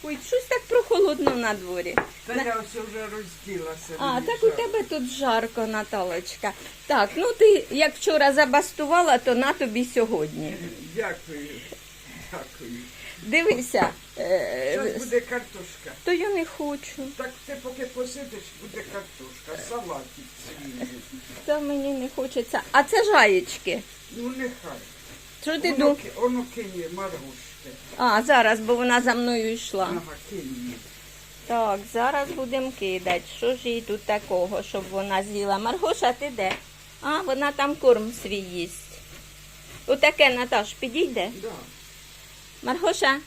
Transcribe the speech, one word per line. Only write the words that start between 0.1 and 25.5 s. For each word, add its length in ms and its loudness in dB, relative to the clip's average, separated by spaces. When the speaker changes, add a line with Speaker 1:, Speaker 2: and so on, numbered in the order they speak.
Speaker 1:
щось 180 2
так 220 0
прохолодно 680 4
на 180 0
дворі. 420 -4
Speaker 2:
Та 100 -4
Speaker 1:
На- 80 0
Speaker 2:
я 120 0
ось 100 -4
вже 240 -8
розділася, 920 -10
Speaker 1:
А, 140 0
Speaker 2:
мені 140 -2
Speaker 1:
так 160 0
у 40 8
Speaker 2:
жарко. 140 4
Speaker 1:
тебе 220 0
тут 280 -4
жарко, 560 0
Наталочка. 840 -4
Так, 280 4
ну 180 0
ти, 380 10
як 240 4
вчора 380 6
забастувала, 840 6
то 180 4
на 180 4
тобі 320 0
сьогодні. 680 0
Speaker 2:
Дякую, 520 -8
дякую. 400 -12
Speaker 1:
Дивися, 680 2
е, 640 0
Speaker 2:
Щось 220 -4
буде 160 0
картошка. 720 -10
Speaker 1:
то 100 0
я 160 0
не 160 0
хочу. 580 -8
Speaker 2:
Так 120 -8
ти 180 -10
поки 220 -8
посидиш, 580 -10
буде 220 -12
картошка, 760 -14
салатик 560 -10
свіжий. 400 -12
Speaker 1:
Та 140 2
мені 340 -2
не 220 -4
хочеться. 460 -4
А 120 8
це 220 4
жаєчки. 760 4
Speaker 2:
Ну, 120 -6
нехай. 480 -8
Speaker 1:
Що 180 -2